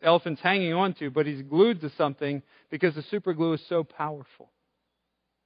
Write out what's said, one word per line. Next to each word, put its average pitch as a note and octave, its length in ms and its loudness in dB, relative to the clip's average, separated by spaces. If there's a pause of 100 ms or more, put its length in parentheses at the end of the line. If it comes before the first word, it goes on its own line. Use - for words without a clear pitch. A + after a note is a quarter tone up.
elephant's E3+ 400 2
hanging F#3 320 0
on F#3 220 0
to, D3 160 -8
but C#3+ 160 0
he's C#3 160 -6
glued E3 400 2
to D3 80 -6
something C#3+ 520 -2 (280)
because D#3+ 240 0
the D3+ 80 -10
super F#3+ 320 -4
glue E3 180 0
is D3+ 140 -6
so E3+ 180 0
powerful. - 640 -12 (960)